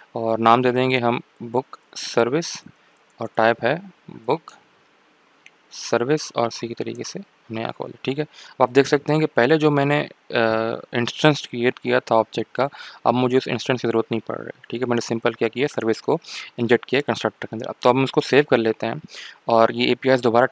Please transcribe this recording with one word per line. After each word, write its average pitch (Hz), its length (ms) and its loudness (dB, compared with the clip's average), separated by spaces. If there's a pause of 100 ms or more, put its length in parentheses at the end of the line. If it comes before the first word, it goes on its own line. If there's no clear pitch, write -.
(160)
और 113 240 -2
नाम 117 240 6
दे 123 80 4
देंगे 127 280 2
हम 120 220 0 (220)
book 120 360 -6 (180)
service 123 580 -2 (640)
और 113 180 -8
type 113 260 2
है 156 180 -2 (440)
book 151 260 -4 (1200)
सर्विस 123 640 -2
और 120 120 0
इसी 117 260 -8
तरीके 117 300 -8
से - 160 -12
हमने - 420 -12
यहाँ - 160 -8
खोला, - 260 -12
ठीक 135 160 -4
है। 151 40 -4
अब - 380 -8
आप 123 80 4
देख 135 180 4
सकते 147 260 0
हैं 156 60 2
कि 156 60 0
पहले 139 320 2
जो 151 140 2
मैंने, 143 300 2
अ, - 380 -8 (560)
instance 131 520 0
create 123 320 -2
किया 123 220 0
था - 140 0
object 110 400 -2
का, 127 120 0 (380)
अब 117 80 4
मुझे 127 240 2
उस - 100 0
instance 123 340 -4
की 120 60 -4
ज़रूरत 113 240 0
नहीं 113 160 -2
पड़ - 100 -8
रही, 117 140 -12 (180)
ठीक 120 120 -6
है। 127 80 -4
मैंने 117 120 0
simple 117 320 -2
क्या 113 140 -2
किया, 127 200 -2
service 113 340 -2
को 151 180 -2 (400)
inject 117 260 2
किया 135 160 0
constructor - 460 -4
के - 80 -12
अंदर। 110 120 -10
अब - 160 -10
तो 123 60 6
हम 131 140 4
इसको 139 180 0
save 143 280 4
कर 123 80 4
लेते 113 300 -2
हैं 131 140 -8 (460)
और 113 240 4
ये 123 200 0
एपीआईज़ 127 300 2
दोबारा 120 300 4